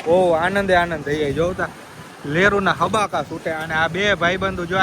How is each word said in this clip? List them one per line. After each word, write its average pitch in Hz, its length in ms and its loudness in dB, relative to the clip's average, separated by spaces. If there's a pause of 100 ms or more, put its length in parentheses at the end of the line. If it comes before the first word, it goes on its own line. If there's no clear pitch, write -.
બહુ 170 100 6 (280)
આનંદે 190 360 2
આનંદ 165 280 -2
થઈ 151 120 0
જાય. 139 200 -2
જોતા 175 300 -2 (640)
લેરુના 196 460 2
હબાકા 185 500 0
છૂટે. 165 240 -6
અને 160 260 -6
આ 165 140 2
બે 185 80 -2 (200)
ભાઈબંધો 185 480 -2
જો 185 120 0